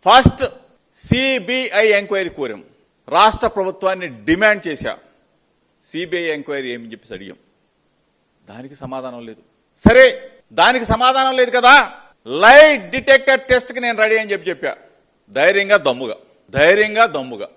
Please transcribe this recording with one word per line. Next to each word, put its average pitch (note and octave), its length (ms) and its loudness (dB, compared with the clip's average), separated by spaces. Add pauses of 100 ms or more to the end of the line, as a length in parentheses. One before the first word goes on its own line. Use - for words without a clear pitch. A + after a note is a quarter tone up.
ఫస్ట్ B3 380 2 (540)
సీబీఐ A#3+ 880 -2 (140)
ఎంక్వైరీ G3 380 -6
కోరాం, A2 240 -10 (540)
రాష్ట్ర G#3+ 400 2
ప్రభుత్వాన్ని F#3 520 -6 (200)
డిమాండ్ G3 400 2
చేశా, C#3 260 -10 (920)
సీబీఐ E3+ 520 -8
ఎంక్వైరీ C#3 380 -10
ఏమని A#2 200 -16
చెప్పేసి A2 240 -20
అడిగాం, F#2+ 220 -20 (1120)
దానికి C3 320 -20
సమాధానం B2+ 460 -14
లేదు. G#2+ 120 -20 (440)
సరే, B3 200 6 (560)
దానికి A#3 320 2
సమాధానం C4 460 0
లేదు B3 180 0
కదా, B3 160 6 (720)
లై C4 180 8 (320)
డిటెక్టర్ C4+ 560 0
టెస్ట్కి B3+ 360 -2
నేను A#3 180 -4
రెడీ A3 180 0
అని G#3 120 -8
చెప్పి F3+ 180 -8
చెప్పా, D3+ 220 -8 (680)
ధైర్యంగా G3 380 2 (100)
దమ్ముగా, B2 300 -6 (400)
ధైర్యంగా G#3+ 480 2 (100)
దమ్ముగా. B2+ 420 -10